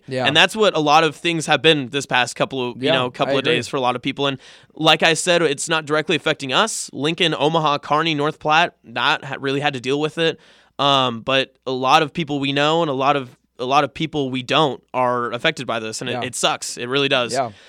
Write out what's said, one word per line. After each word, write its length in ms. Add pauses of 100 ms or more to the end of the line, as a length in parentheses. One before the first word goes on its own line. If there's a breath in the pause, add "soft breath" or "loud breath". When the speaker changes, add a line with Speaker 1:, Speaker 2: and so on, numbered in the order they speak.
Speaker 1:
Yeah. 180
Speaker 2:
And 120
that's 180
what 200
a 40
lot 240
of 120
things 320
have 140
been 280
this 160
past 300
couple 360
of, 60
you 120
Speaker 1:
Yeah, 40
Speaker 2:
know, 180
couple 240
Speaker 1:
I 20
Speaker 2:
of 20
Speaker 1:
agree. 160
Speaker 2:
days 120
for 100
a 40
lot 140
of 80
people. 240
And 100 (380 loud breath)
like 280
I 120
said, 260
it's 260
not 180
directly 300
affecting 380
us. 400
Lincoln, 440
Omaha, 420
Kearney, 340
North 260
Platte, 440
not 420
ha-, 140
really 200
had 140
to 60
deal 200
with 200
it. 200 (400 soft breath)
Um, 420
but 340 (100)
a 60
lot 320
of 100
people 260
we 120
know 320
and 60
a 40
lot 220
of, 200 (240)
a 60
lot 180
of 80
people 380
we 140
don't 400 (100)
are 380
affected 340
by 140
this, 220
and 100
it, 20
Speaker 1:
Yeah. 80
Speaker 2:
it 140
sucks. 420
It 80
really 240
does. 240
Speaker 1:
Yeah. 160 (200 soft breath)